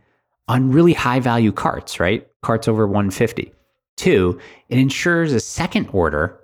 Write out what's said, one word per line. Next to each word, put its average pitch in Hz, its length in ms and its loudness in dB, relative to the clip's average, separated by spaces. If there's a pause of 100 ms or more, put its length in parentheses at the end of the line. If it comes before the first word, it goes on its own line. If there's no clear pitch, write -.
(460)
on 131 240 0
really 165 220 4
high 127 260 0
value 117 320 2
carts, - 480 -6
right? 92 300 -2 (140)
Carts 117 260 -2
over 110 180 2
one 101 240 0
fifty. - 400 -4 (460)
Two, 95 420 2 (300)
it 120 100 0
ensures 165 540 0
a 117 80 2
second 165 520 -4
order 80 520 0